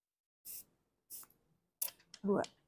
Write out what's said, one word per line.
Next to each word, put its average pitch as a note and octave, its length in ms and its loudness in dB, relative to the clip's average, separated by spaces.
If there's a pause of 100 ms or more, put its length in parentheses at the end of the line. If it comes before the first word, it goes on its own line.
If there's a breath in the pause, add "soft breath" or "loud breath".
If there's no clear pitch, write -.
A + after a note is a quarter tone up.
(2250)
Dua. G3 240 4 (240)